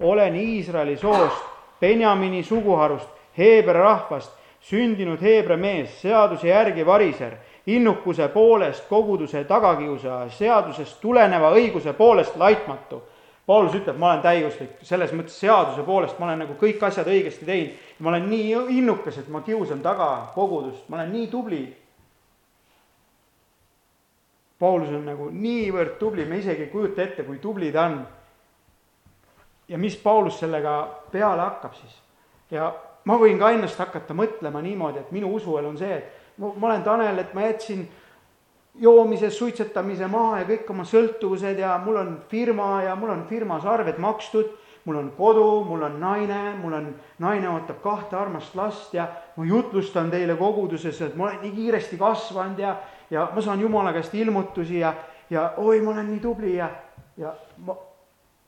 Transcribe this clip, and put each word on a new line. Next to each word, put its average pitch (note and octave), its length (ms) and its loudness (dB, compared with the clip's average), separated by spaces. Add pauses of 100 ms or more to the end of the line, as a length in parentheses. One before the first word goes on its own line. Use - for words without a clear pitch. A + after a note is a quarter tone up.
olen F#3 360 4
Iisraeli F3 600 -2
soost, F3+ 480 2 (360)
Benjamini F#3+ 640 4
suguharust, E3+ 680 2 (280)
Heebra F3+ 440 8
rahvast, F3+ 520 2 (280)
sündinud G3 600 -2
Heebra G3+ 360 4
mees, F3 460 -4
seaduse G3 460 4
järgi F#3 380 4
variser, D#3 500 4 (300)
innukuse F#3+ 600 2
poolest G#3 600 4
koguduse F#3 560 0
tagakiusaja, C#3+ 880 0
seadusest E3+ 680 0
tuleneva F#3+ 520 6
õiguse F3+ 400 4
poolest A3 440 6
laitmatu." D#3+ 680 0 (440)
Paulus F#3+ 320 4
ütleb, D3 180 -4
"Ma F3 140 4
olen E3+ 120 2
täiuslik, D#3+ 480 0 (120)
selles F3+ 300 -2
mõttes E3 260 -8
seaduse E3 480 4
poolest F#3 320 0
ma E3+ 80 -6
olen D#3+ 120 -4
nagu C#3+ 200 -10
kõik G#3 240 0
asjad F#3+ 240 -2
õigesti F#3+ 400 0
teinud. E3 280 -4 (240)
Ma D#3+ 120 -6
olen F3 180 -2
nii G#3+ 240 -2 (260)
innukas, F#3+ 400 0
et C#3 100 -14
ma D3+ 120 -10
kiusan G3 400 -4
taga D3 540 -2
kogudust. D#3+ 540 -4
Ma D3+ 80 -10
olen E3 160 -8
nii A3+ 180 -4
tubli." G3 460 -8 (2750)
Paulus F3 300 0
on D3 160 -6
nagu D3 260 -10
niivõrd F#3+ 680 -4
tubli, G#3 260 -4
me D#3+ 140 -6
isegi F3 240 -4
ei D3 60 -10
kujuta G3 340 -4
ette, F#3 200 -6
kui C#3 160 -12
tubli F#3 340 -6
ta D#3 140 2
on. C#3+ 200 -6 (1600)
Ja E3+ 100 -8
mis G3 180 -4
Paulus G#3 420 2
sellega D3+ 720 -4
peale F#3+ 320 0
hakkab F3 320 -8
siis? - 280 -20 (480)
Ja D#3+ 240 -4 (300)
ma G#3 140 2
võin G#3+ 200 6
ka G#3 120 4
ennast A3 280 -2
hakata E3 360 -8
mõtlema D#3+ 480 -4
niimoodi, E3+ 360 -6
et C3+ 140 -14
minu G3 220 -4
usuelu D#3+ 340 -4
on D3+ 100 -10
see, F#3+ 160 -6
et - 440 -14
ma, G3+ 180 -8
ma G#3 100 -2
olen G#3+ 160 0
Tanel, G#3 360 0
et F3+ 160 -8
ma G3 120 -6
jätsin G#3 420 -6 (880)
joomise, A3 520 8
suitsetamise G3+ 760 -4
maha A3 320 0
ja F#3 60 -4
kõik G#3+ 260 -4
oma F#3+ 140 -8
sõltuvused G3 720 0
ja F#3+ 260 -2
mul G#3+ 120 -2
on F3 320 -6
firma G#3 560 -2
ja F#3 100 -4
mul G#3+ 160 -6
on E3+ 160 -6
firmas F#3 380 -6
arved G3+ 340 -2
makstud, G#3+ 520 -2 (340)
mul D#3 160 -6
on C#3 160 -8
kodu, G#3+ 480 4
mul E3 180 -6
on D3 180 -6
naine, G3+ 600 -4
mul E3+ 160 -8
on, D3 180 -8 (240)
naine F#3+ 300 -2
ootab D#3+ 340 -8
kahte G3 340 -6
armast F#3 380 -8
last G3+ 400 -8
ja E3+ 140 -4 (280)
ma D#3+ 80 -6
jutlustan F#3+ 640 0
teile F3 260 -2
koguduses, E3+ 640 -2
et D3 160 -6
ma F3 80 -4
olen G3+ 180 -6
nii G3+ 140 -10
kiiresti A3 420 -4
kasvanud G3 600 -4
ja, G3 180 -4 (340)
ja E3 240 -2
ma G#3+ 60 -4
saan G#3 200 -2
Jumala G#3 360 0
käest E3 180 -6
ilmutusi F#3+ 640 -2
ja, D#3+ 140 0 (380)
ja E3 260 -2
oi, G#3+ 240 2
ma G#3+ 160 -2
olen G#3+ 160 -6
nii G#3 80 -6
tubli G#3+ 360 -4
ja, E3+ 120 -4 (480)
ja D#3+ 160 -10 (320)
ma, F#3 100 -8 (720)